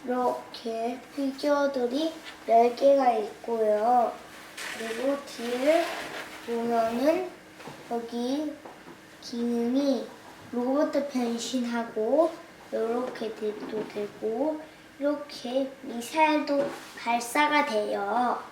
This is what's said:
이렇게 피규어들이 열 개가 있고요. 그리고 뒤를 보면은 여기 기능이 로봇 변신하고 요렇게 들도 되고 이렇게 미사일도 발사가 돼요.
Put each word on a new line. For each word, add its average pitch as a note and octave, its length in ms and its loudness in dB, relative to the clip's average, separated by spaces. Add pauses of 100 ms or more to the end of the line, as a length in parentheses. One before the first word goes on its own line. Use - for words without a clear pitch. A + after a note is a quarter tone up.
이렇게 B3 920 -2 (160)
피규어들이 C#4 960 0 (360)
열 A#3 260 8
개가 C4+ 440 6
있고요. A3 960 2 (640)
그리고 A#3 480 -2
뒤를 C4 580 2 (640)
보면은 A#3 840 2 (600)
여기 B3 640 -4 (680)
기능이 A#3+ 840 0 (440)
로봇 C4+ 420 2 (180)
변신하고 A#3 1200 0 (440)
요렇게 A3+ 600 -4
들도 G#3+ 540 -6
되고 A3+ 720 -4 (380)
이렇게 C#4 720 -2 (120)
미사일도 D4 880 2 (300)
발사가 C#4+ 680 2
돼요. G#3 840 0